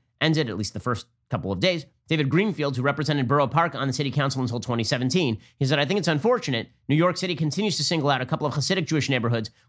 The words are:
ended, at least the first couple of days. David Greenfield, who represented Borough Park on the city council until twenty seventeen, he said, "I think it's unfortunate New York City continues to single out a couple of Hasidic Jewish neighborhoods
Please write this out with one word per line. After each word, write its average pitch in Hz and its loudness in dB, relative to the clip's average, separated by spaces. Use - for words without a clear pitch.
ended, 156 2
at 92 -4
least 104 -4
the 101 -8
first - -4
couple 95 -2
of 90 -2
days. 175 0
David 151 2
Greenfield, 151 0
who 123 -2
represented 143 0
Borough 139 4
Park 160 0
on 135 -4
the 127 -2
city 143 -2
council 135 -2
until 120 -4
twenty 117 -2
seventeen, 131 0
he 139 0
said, 139 2
"I 147 2
think 185 0
it's 170 -2
unfortunate 151 0
New 139 2
York 170 2
City 180 -4
continues 165 -2
to 151 -2
single 147 0
out 131 0
a 131 -4
couple 127 -2
of 131 -2
Hasidic 175 -2
Jewish 151 0
neighborhoods 117 0